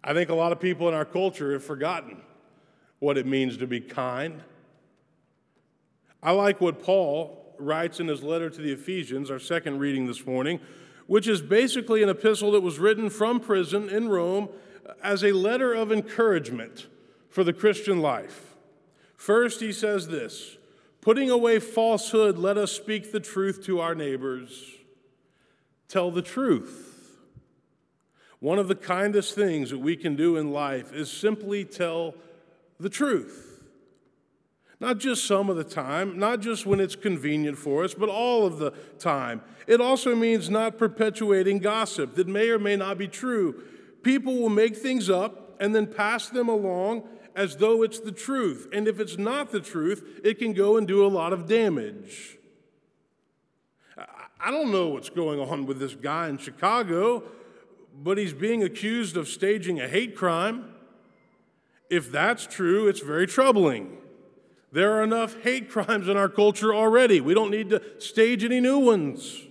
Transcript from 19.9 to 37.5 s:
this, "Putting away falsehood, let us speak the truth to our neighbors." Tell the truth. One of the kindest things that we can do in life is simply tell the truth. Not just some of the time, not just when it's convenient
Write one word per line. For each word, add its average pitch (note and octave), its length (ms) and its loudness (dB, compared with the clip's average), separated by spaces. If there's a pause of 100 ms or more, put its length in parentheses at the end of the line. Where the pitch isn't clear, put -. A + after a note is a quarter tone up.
this, - 480 -10 (460)
"Putting B3+ 260 4
away A#3 300 4
falsehood, A3 800 2
let G3 180 0
us G3+ 160 0
speak G#3+ 400 -6
the G#3+ 80 -2
truth F#3+ 440 -4
to F#3 140 -2
our E3 160 -2
neighbors." C3 800 -6 (1120)
Tell F3+ 240 0
the F3 120 -4
truth. - 960 -4 (1200)
One E3 180 0
of F#3+ 100 0
the F#3+ 60 2
kindest F#3+ 600 -2
things E3 340 0
that C3 120 -8
we D#3 160 0
can D3+ 200 -4
do E3 220 2
in D3+ 120 -2
life C3+ 440 -6
is D3 160 -8
simply G3+ 560 -2
tell E3 480 -6 (680)
the F#3+ 80 -6
truth. - 760 -4 (1160)
Not A#3+ 160 0
just B3 300 -2
some G3 240 2
of F3 60 0
the D#3+ 80 -4
time, E3 540 -6
not A3 220 0
just A3 240 -6
when G3 160 2
it's F#3+ 160 -2
convenient D3+ 640 -2